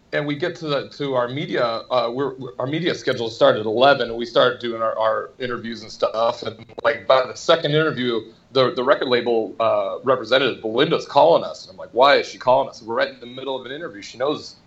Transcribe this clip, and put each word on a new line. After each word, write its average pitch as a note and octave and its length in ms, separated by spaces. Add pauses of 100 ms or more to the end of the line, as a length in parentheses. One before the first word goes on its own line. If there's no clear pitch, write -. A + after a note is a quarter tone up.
(120)
and D3+ 140
we D3 100
get E3+ 200
to D#3+ 100
the, C3+ 220
to C#3 260
our A#2+ 140
media, D3 360
uh, A#2 480
we're, C3 220
we're, C3 240
our B2+ 80
media D#3 280
schedule A#2 340
started B2 320
at G#2+ 60
eleven, A#2+ 420
and A2+ 80
we A#2+ 80
start B2 360
doing A#2 200
our, A2 180
our A2 400
interviews A2+ 440
and G#2+ 100
stuff, A#2 500
and, A2+ 220 (180)
like, - 240
by C3 200
the B2 80
second D#3+ 380
interview, B2+ 600 (200)
the, B2+ 220
the B2+ 80
record C3 260
label, A#2 520
uh, G#2 440
representative, A#2+ 580
Belinda's B2+ 440
calling C#3+ 380
us, E2 220
and F#2 60
I'm F#2+ 40
like, E2 160
"Why C3+ 240
is G#2+ 100
she - 120
calling B2+ 300
us? - 140
We're A2+ 120
right C3+ 160
in C3 100
the B2+ 60
middle C3 320
of B2 80
an B2+ 60
interview. C#3+ 280
She G2 160
knows B2+ 400 (100)